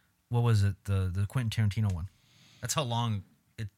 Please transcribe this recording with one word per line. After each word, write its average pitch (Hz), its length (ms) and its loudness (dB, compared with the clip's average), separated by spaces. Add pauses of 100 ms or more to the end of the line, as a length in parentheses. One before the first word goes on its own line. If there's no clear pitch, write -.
(300)
what 120 140 0
was 113 200 6
it? 101 120 2 (100)
The, 95 280 0
the 98 140 -2
Quentin 113 420 0
Tarantino 107 220 0
one. 87 160 -4 (540)
That's - 120 -6
how 156 100 0
long 117 400 -2 (340)
it, 110 100 -8 (100)